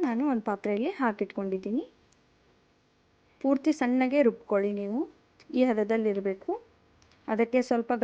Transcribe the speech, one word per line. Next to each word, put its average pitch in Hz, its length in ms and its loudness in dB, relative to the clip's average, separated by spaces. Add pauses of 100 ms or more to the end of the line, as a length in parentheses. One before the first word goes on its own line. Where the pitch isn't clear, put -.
ನಾನು 247 280 0
ಒಂದು 226 180 -2
ಪಾತ್ರೆಯಲ್ಲಿ 208 500 -2
ಹಾಕಿಟ್ಕೊಂಡಿದ್ದೀನಿ. 202 840 -4 (1600)
ಪೂರ್ತಿ 277 400 2
ಸಣ್ಣಗೆ 254 480 2
ರುಬ್ಕೊಳ್ಳಿ 202 540 0
ನೀವು, 208 180 -4 (580)
ಈ 254 120 6
ಹದದಲ್ಲಿರಬೇಕು. 208 840 0 (760)
ಅದಕ್ಕೆ 226 300 2 (120)
ಸ್ವಲ್ಪ 233 220 0 (120)